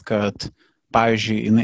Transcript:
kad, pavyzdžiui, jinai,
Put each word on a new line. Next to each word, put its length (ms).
kad, 400
pavyzdžiui, 540
jinai, 160